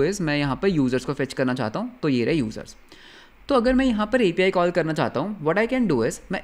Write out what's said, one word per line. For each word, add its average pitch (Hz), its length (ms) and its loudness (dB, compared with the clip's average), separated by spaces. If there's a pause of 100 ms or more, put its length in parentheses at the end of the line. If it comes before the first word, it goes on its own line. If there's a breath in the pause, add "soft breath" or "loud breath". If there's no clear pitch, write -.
is 196 140 -2
मैं 147 160 0
यहाँ 143 240 0
पर 196 60 2
यूजर्स 131 380 2
को 147 80 -2
फेच 139 200 -4
करना 127 200 0
चाहता 123 260 -4
हूँ, 240 120 -8 (100)
तो 160 80 0
ये 123 160 2
रहे 156 100 0
यूजर्स। 113 400 -6 (720 loud breath)
तो 285 60 2
अगर 247 180 2
मैं 262 120 4
यहाँ 214 260 0
पर 254 100 2
एपीआई 185 300 2
कॉल 175 200 2
करना 160 220 0
चाहता 135 260 -2
हूँ, 180 260 -6
what 165 140 2
I 226 140 2
can 254 180 2
do 135 60 2 (120)
is 180 100 -8 (120)
मैं 185 120 -6